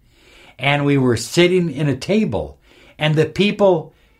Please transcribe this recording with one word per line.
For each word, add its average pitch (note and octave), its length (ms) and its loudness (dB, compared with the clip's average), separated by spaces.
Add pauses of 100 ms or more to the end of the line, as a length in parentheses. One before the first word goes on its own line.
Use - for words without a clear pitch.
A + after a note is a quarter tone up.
(580)
and C#3+ 280 -2
we C#3+ 120 2
were B2+ 200 2
sitting F3 520 0
in D3+ 180 -4
a F3+ 80 0
table, C#3 640 -4 (380)
and D3+ 180 -2
the D#3 100 2
people F#3+ 680 0 (260)